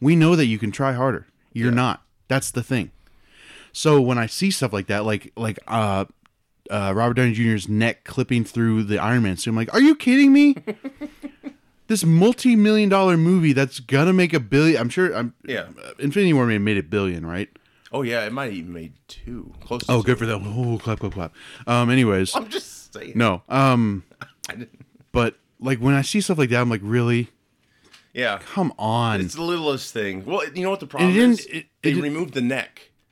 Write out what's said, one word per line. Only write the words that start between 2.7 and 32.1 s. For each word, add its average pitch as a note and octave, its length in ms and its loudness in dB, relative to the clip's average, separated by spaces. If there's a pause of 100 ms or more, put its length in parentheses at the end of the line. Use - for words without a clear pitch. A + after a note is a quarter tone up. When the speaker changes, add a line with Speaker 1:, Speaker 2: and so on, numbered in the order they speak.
Speaker 1:
So D3 280 4
when B2 180 0
I A2+ 80 -2
see F#3+ 240 -2
stuff C3 220 -4
like G2 140 -4
that, G#2+ 180 -2
like, G#2+ 320 -4
like, A2 220 -6 (100)
uh, G2+ 380 0 (640)
uh, G2 260 -2
Robert A#2 180 2
Downey B2 180 2
Junior's G#2+ 360 0
neck G#2+ 360 -2
clipping A#2+ 400 -2
through A2 400 0
the G2+ 140 -2
Iron A2+ 260 0
Man F#2+ 120 -2
suit, - 140 -6
I'm A2+ 60 -2
like, A2+ 180 -2
"Are A#3+ 80 4
you D4+ 120 6
kidding C#4 380 4
me?" C#4+ 280 6
Speaker 2:
<laughs> - 60 -18 (1200)
Speaker 1:
This A3 160 0
multi-million G#3+ 880 4
dollar F#3+ 300 4
movie E3 340 4
that's C3+ 260 -2
gonna C#3 360 2
make F3+ 180 2
a D#3 80 0
billion, C3+ 400 2
I'm A#2+ 80 0
sure, F3+ 260 -2
I'm, A3+ 200 -6 (100)
Speaker 2:
Yeah. G2+ 220 -6 (180)
Speaker 1:
uh, B1+ 140 -16
Infinity E3 340 2
War C3 140 4
may A2+ 80 2
have G2+ 80 0
made G#2 160 0
a F2 40 0
billion, F2 440 -4
right? F2+ 240 -8 (420)
Speaker 2:
Oh, C3 80 -4
yeah, A#2 240 -4
it G#2+ 80 -8
might C3+ 140 -8
have G#2 80 -8
even F2 180 -12
made E2+ 220 -14 (120)
two. - 540 -16
Close A#2+ 240 -8
to B2+ 80 -2
Speaker 1:
Oh, A#2 80 2
Speaker 2:
two. G2+ 60 -4
Speaker 1:
good A#2+ 120 2
for A2+ 60 -4
them. G#2 220 -4
Oh, A#2 320 -4
clap, G#2+ 220 -6
clap, G2 120 -8
clap. F2 220 -10 (320)
Um, A#2+ 240 0
anyways. G#2 440 2
Speaker 2:
I'm A3 140 -6
just - 460 -14
saying. - 220 -18
Speaker 1:
No. G#2 340 0
Um, A#2+ 540 0 (220)
Speaker 2:
<laughs> - 220 -16
I - 60 -12
didn't. A2+ 260 -18 (320)
Speaker 1:
but, A#2 240 0 (240)
like, B2+ 180 -2
when C3+ 160 2
I C#3 60 2
see G3+ 220 -2
stuff F3+ 160 0
like C3 100 2
that, A#2+ 140 2
I'm A#2+ 80 0
like, A2 120 -2
"Really?" A#2+ 460 0 (840)
Speaker 2:
Yeah. A2 320 -4
Speaker 1:
Come F#3 320 -2
on. A2 420 -2
Speaker 2:
It's F2+ 140 -6
the D#3+ 80 -10
littlest D#3+ 500 -4
thing. G2 320 -6
Well, E3+ 160 -4 (140)
you F3+ 80 -6
know F#3 80 -2
what G3 100 -6
the C#3 60 -14
Speaker 1:
And - 40 -20
it - 0 -
Speaker 2:
problem F3+ 240 2
Speaker 1:
didn't, A#3+ 260 6
Speaker 2:
is? - 60 -16
Speaker 1:
it, - 100 -16
it D#3+ 100 -14 (160)
Speaker 2:
They D#3 100 0
Speaker 1:
didn't C#3 120 -2
Speaker 2:
removed D3 280 -6